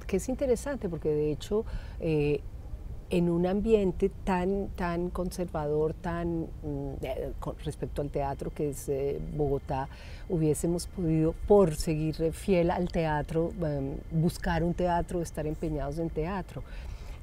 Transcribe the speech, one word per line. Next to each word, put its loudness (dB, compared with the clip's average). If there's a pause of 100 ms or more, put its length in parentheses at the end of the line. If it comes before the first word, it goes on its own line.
que 2
es 0
interesante, 0
porque 0
de 4
hecho, 0 (340)
eh, 2 (720)
en 4
un 4
ambiente 4 (140)
tan, 0
tan -2
conservador, 0
tan, -2
mm, -4 (540)
eh, -4
con -6 (100)
respecto -4
al -4
teatro -4
que -2
es, -6
eh, 0 (160)
Bogotá, 0 (400)
hubiésemos 2
podido, 2 (100)
por 8
seguir 0
fiel 4
al 0
teatro, 0 (100)
em, -2 (160)
buscar 2
un 2
teatro, 2
estar -4
empeñados -2
en 0
teatro. -4 (600)